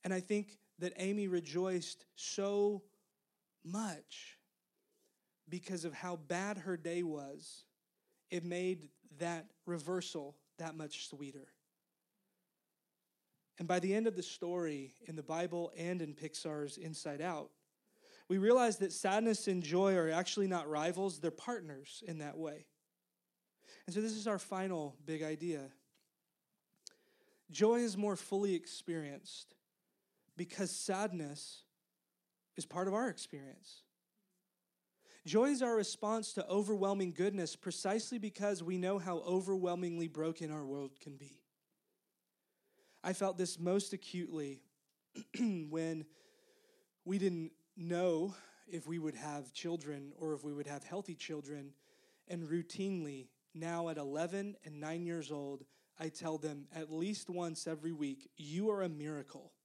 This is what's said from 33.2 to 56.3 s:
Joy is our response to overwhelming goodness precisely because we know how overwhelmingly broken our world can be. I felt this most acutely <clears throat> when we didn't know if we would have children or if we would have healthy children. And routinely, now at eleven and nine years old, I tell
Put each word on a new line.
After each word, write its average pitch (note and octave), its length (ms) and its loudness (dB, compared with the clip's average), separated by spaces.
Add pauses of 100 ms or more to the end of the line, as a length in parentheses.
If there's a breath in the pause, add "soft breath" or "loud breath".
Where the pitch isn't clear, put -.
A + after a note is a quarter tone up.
Joy G#3+ 200 8
is C#4 160 4
our A#3+ 120 4
response G#3+ 600 2
to - 120 -2
overwhelming G3 680 2
goodness F3+ 440 0
precisely A3 600 -2
because G3+ 440 -2
we F3+ 160 0
know F#3 200 2
how F3 200 0
overwhelmingly F3+ 880 2
broken D#3+ 460 -2
our D3+ 120 -4
world C3+ 360 -6
can C#3+ 160 -14
be. C#3+ 260 -18 (1600 soft breath)
I F#3 120 2
felt F#3+ 220 0
this F3+ 220 0
most F#3 340 2
acutely D#3+ 720 -4 (420)
<clears throat> - 360 -8
when D#3+ 680 0 (960 soft breath)
we F#3+ 140 2
didn't F3 320 2 (260)
know F3 600 2 (320 loud breath)
if E3+ 180 -6
we E3 140 -2
would D3+ 160 -2
have C#3+ 360 -6
children C#3+ 640 -4
or D#3 160 0
if C3+ 100 -8
we D3 80 -2
would C#3+ 160 -4
have C#3+ 160 -6
healthy F#3 320 -6
children. C#3+ 580 -8 (540 soft breath)
And E3+ 200 -4
routinely, E3 800 -2 (260)
now E3+ 340 0
at D#3 100 -2
eleven E3+ 640 0
and D3+ 160 -10
nine E3 240 -2
years E3 260 -2
old, C#3 360 -4 (320 soft breath)
I D#3+ 100 -2
tell D#3 300 -2